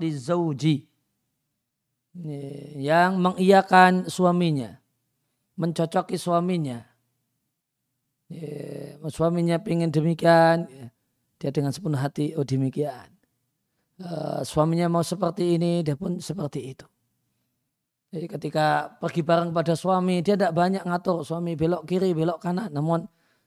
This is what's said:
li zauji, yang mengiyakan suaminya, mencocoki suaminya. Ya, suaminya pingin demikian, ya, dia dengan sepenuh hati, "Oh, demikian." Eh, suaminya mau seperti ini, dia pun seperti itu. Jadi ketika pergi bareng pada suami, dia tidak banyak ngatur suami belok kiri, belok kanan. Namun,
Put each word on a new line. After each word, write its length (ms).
li 80
zauji, 800
yang 480
mengiyakan 880
suaminya, 720
mencocoki 640
suaminya. 640
Ya, 800
suaminya 560
pingin 320
demikian, 720
ya, 240
dia 160
dengan 160
sepenuh 240
hati, 400
"Oh, 80
demikian." 640
Eh, 400
suaminya 480
mau 160
seperti 480
ini, 320
dia 80
pun 240
seperti 560
itu. 80
Jadi 160
ketika 720
pergi 240
bareng 320
pada 240
suami, 480
dia 80
tidak 240
banyak 240
ngatur 400
suami 320
belok 320
kiri, 320
belok 240
kanan. 320
Namun, 320